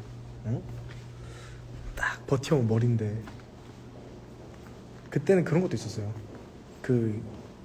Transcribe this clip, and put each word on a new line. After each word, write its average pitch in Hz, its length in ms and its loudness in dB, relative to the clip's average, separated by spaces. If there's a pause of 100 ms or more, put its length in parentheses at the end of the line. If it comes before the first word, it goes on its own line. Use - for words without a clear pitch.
(460)
어? 135 180 0 (1300)
딱 - 320 -2
버텨온 127 400 6
머리인데. 110 540 4 (1900)
그때는 180 360 8
그런 165 160 6
것도 180 140 2
있었어요. 107 360 -4 (680)
그 113 380 4 (460)